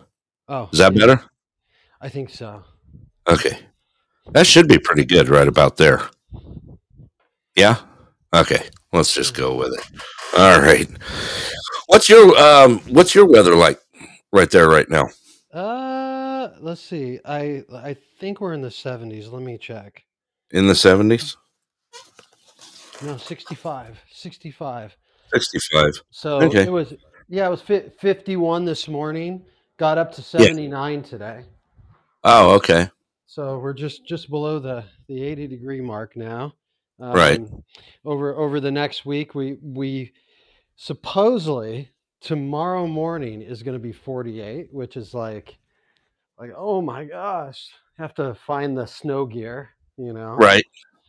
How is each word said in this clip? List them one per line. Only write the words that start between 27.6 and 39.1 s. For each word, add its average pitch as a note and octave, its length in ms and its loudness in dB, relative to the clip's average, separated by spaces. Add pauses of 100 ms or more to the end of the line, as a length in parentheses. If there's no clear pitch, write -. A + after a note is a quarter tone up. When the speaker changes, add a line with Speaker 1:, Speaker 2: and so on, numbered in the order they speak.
Speaker 1:
fi-, G3+ 260 -6 (120)
fifty-one F3+ 640 -4
this D#3+ 240 -8
morning. D#3+ 560 -10 (320)
Got D#3+ 200 -2
up E3 180 -4
to - 80 -20
Speaker 2:
Yeah. E3+ 240 2
Speaker 1:
seventy-nine C#3+ 560 -6
today. G#2+ 420 -18 (800)
Speaker 2:
Oh, G2 300 6
okay. F2+ 340 2 (380)
Speaker 1:
So C3+ 320 -14
we're C3+ 160 -12
just, C#3+ 300 -14
just E3 260 -14
below D3+ 280 -8
the, B2+ 260 -12 (220)
the C3 160 -14
eighty D3 240 -12
degree C3 340 -14
mark A2 360 -14
now. A#2 380 -12 (440)
Speaker 2:
Right. F2 400 0
Speaker 1:
Um, G#2 240 -18 (420)
over, C#3+ 300 -8
over D3 240 -8
the C#3 140 -8
next C#3+ 340 -8
week, D3 300 -10